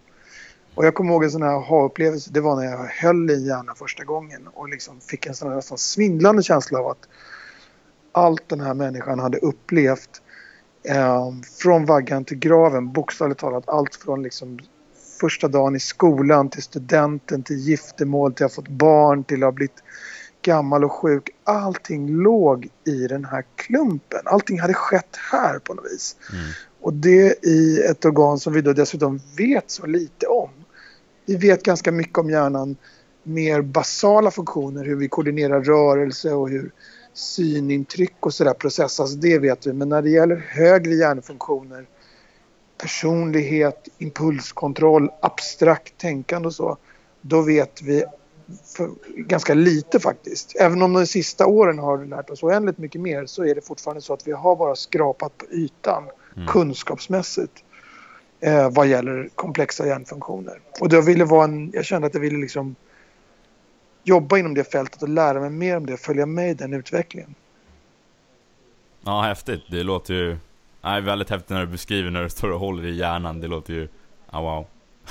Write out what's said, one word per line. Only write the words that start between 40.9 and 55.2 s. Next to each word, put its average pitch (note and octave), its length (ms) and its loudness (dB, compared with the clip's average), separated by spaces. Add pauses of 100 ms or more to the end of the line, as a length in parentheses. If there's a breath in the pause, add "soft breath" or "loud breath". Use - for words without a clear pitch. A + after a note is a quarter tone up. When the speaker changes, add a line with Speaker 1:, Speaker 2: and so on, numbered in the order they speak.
Speaker 1:
hjärnfunktioner, C3+ 920 -2 (920 soft breath)
personlighet, D#3 1120 -2 (100)
impulskontroll, D3+ 1120 0 (120)
abstrakt - 760 -2
tänkande E3 500 -6
och E3 60 -8
så, - 220 -6 (440 soft breath)
då D#3+ 220 2
vet D3+ 400 0
vi C#3+ 220 0 (720)
för, F3 140 -6 (260)
ganska D#3+ 380 0
lite E3 460 4
faktiskt. - 560 -6
Även F3+ 260 4
om F#3 100 4
de F3+ 140 2
sista F3+ 400 0
åren G3 320 4
har C#3+ 260 -4
lärt C#3 260 -14
oss C#3+ 120 -14
oändligt G3 360 0
mycket D#3+ 220 -12
mer, C#3+ 260 -6
så F3+ 180 -8
är D3 100 2
det D3 60 -4
fortfarande D3 420 -12
så - 100 -10
att - 160 -10
vi D3+ 40 -4
har E3 240 2
bara D#3 200 0
skrapat D3+ 600 -4